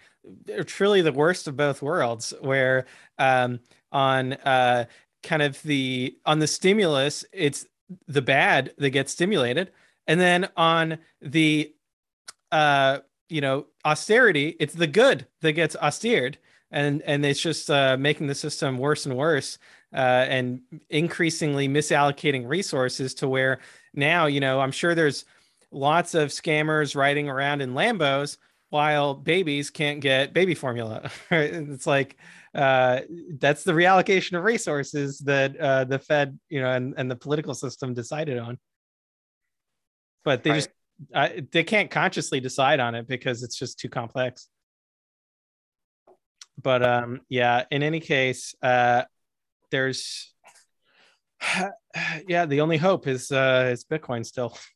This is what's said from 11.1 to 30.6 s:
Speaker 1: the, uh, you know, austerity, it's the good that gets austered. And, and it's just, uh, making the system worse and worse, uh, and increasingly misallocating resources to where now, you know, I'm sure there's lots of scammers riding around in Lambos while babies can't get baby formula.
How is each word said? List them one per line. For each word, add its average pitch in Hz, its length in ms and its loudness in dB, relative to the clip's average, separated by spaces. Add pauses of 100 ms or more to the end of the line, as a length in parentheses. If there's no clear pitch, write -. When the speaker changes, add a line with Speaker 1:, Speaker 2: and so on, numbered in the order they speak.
Speaker 1:
the, 151 520 0 (800)
uh, 139 480 4 (300)
you 156 120 -4
know, 135 260 -2 (180)
austerity, 165 760 2
it's 147 140 -4
the 165 140 0
good 180 400 4 (140)
that 160 120 2
gets 160 220 -2
austered. 147 640 -2 (340)
And, 147 320 -2
and 147 220 0
it's 143 140 0
just, 160 300 -4
uh, 135 280 4
making 147 300 -2
the 139 80 -4
system 143 420 -6
worse 147 280 -2
and 131 100 -4
worse, 147 420 -2 (360)
uh, 127 340 2
and 127 340 -4 (280)
increasingly 156 800 -2
misallocating 143 760 0
resources 131 720 -4
to 143 140 -4
where 131 300 0 (340)
now, 156 320 2
you 143 160 0
know, 135 180 0
I'm 135 140 0
sure 170 200 0
there's 156 300 0 (480)
lots 151 420 0
of 151 160 2
scammers 151 640 -2
riding 143 360 0
around 139 320 -2
in 127 120 -6
Lambos 143 640 0 (320)
while 147 440 2
babies 143 560 -2
can't 147 320 -4
get 135 320 0
baby 170 220 2
formula. 117 540 -6 (100)